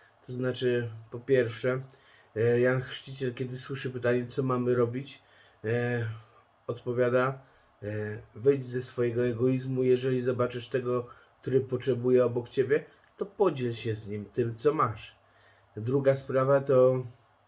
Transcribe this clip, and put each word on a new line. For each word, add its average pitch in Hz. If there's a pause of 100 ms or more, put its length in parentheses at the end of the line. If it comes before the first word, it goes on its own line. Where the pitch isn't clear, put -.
(260)
To 131
znaczy, 123 (200)
po 123
pierwsze, 127 (560)
e, 120
Jan 127
Chrzciciel, 131
kiedy 127
słyszy 135
pytanie, 123
co 127
mamy 123
robić, 123 (420)
e, 120 (600)
odpowiada, 123 (440)
e, 101 (460)
„Wyjdź 131
ze 123
swojego 120
egoizmu, 127
jeżeli 127
zobaczysz 123
tego, 123 (340)
który 131
potrzebuje 123
obok 120
ciebie, 139 (320)
to 196
podziel 135
się 113
z 101
nim 104
tym, 117
co 147
masz”. 127 (580)
Druga 131
sprawa 135
to 131 (420)